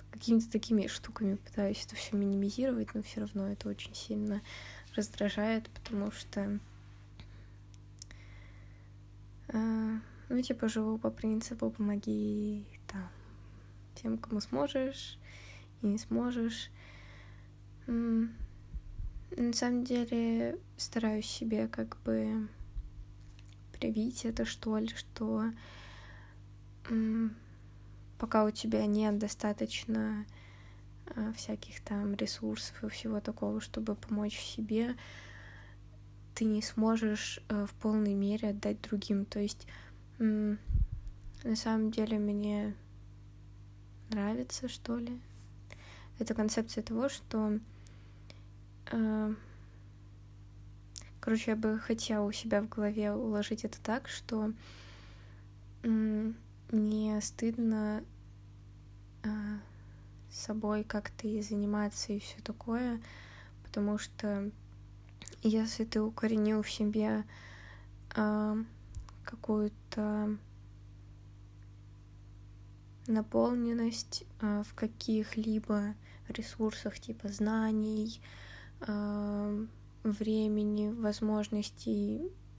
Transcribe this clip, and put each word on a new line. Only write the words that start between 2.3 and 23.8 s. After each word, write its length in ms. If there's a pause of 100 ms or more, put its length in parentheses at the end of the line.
но 80
всё 200
равно 300
это 160
очень 280
сильно 460 (540)
раздражает, 760
потому 400
что, 480 (3000)
э, 500 (320)
ну, 120
типа, 280
живу 280
по 120
принципу 640
"помоги, 920 (220)
там, 220 (880)
тем, 220
кому 220
сможешь, 760 (640)
и 60
не 100
сможешь". 720 (1160)
М, 460 (1000)
на 180
самом 300
деле 720 (200)
стараюсь 480
себе 420
как 380
бы 420 (1300)
привить 460